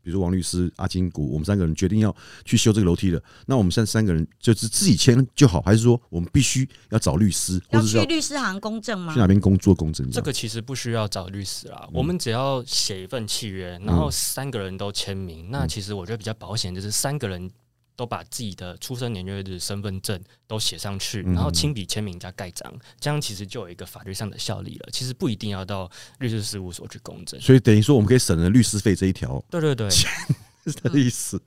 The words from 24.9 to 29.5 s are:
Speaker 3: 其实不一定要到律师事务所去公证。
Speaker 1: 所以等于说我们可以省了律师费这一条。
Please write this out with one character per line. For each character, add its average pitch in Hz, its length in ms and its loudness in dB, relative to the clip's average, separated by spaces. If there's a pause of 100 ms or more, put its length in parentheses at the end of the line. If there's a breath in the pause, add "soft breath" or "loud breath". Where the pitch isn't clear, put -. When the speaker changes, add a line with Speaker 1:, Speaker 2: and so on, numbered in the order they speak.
Speaker 3:
其 - 140 -4
实 127 80 -6
不 135 160 -2
一 107 80 0
定 107 140 -6
要 95 120 -6
到 92 280 -8 (280 loud breath)
律 127 80 -4
师 110 160 -2
事 104 160 -6
务 90 140 -10
所 - 160 -14
去 - 120 -16
公 87 260 -16
证。 - 160 -12
Speaker 1:
所 131 120 10
以 127 60 10
等 107 160 8
于 107 60 8
说 143 120 6
我 117 60 8
们 101 80 4
可 123 60 6
以 127 40 6
省 82 220 2
了 87 80 4
律 117 140 6
师 - 160 0
费 98 180 2
这 95 100 0
一 95 60 2
条。 65 380 -6